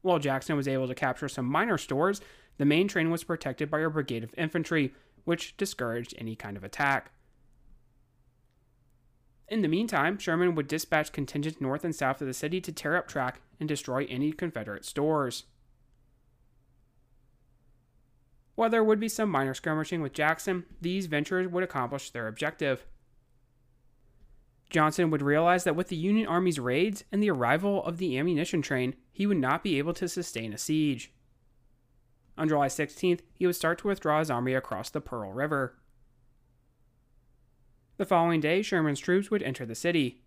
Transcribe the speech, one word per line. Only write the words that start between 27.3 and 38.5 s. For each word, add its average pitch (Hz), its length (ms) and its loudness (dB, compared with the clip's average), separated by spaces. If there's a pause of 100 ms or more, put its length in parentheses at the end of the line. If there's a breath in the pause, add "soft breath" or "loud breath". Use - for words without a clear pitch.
arrival 165 540 2
of 170 120 -4
the 170 200 -2
ammunition 160 460 0
train, 127 320 -2 (160)
he 196 160 -2
would 196 120 2
not 147 260 0
be 170 140 0
able 160 160 -2
to 180 140 -4
sustain 113 440 -6
a 107 60 -12
siege. 151 540 -2 (1300)
On 156 100 0
July 143 200 4
sixteenth, 170 540 -2 (100)
he - 140 -2
would 175 100 2
start 165 220 0
to 208 100 -4
withdraw 156 320 2
his 156 100 0
army 127 240 0
across 110 360 -4
the 151 100 -4
Pearl 107 320 -8
River. 139 440 -2 (2250)
The 202 100 -2
following 170 340 4
day, 165 220 2